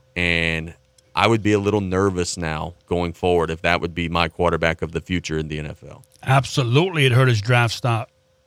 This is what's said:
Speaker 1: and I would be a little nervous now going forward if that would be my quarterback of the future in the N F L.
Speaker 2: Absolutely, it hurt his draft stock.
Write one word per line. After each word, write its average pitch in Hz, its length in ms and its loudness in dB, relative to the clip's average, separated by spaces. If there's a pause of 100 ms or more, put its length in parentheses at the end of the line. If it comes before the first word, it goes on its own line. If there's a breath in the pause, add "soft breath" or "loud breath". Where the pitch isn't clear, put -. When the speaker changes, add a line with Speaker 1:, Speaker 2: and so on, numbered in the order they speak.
(140)
Speaker 1:
and 82 600 -2 (420)
I 98 100 4
would 110 160 2
be 104 100 2
a 104 60 4
little 101 220 2
nervous 92 560 0
now 80 380 -6 (120)
going 87 260 -2
forward 87 380 0
if 82 120 -6
that 87 180 0
would 85 140 -6
be 85 140 -2
my 85 200 0
quarterback 82 540 0
of 78 100 -6
the 80 80 -4
future 85 360 -4
in 78 120 -4
the 76 100 -6
N 76 80 -10
F - 160 -14
L. - 220 -20 (180)
Speaker 2:
Absolutely, 139 840 2
it 127 60 2
hurt 127 160 6
his 113 120 2
draft 117 340 2
stock. 117 340 -4 (380)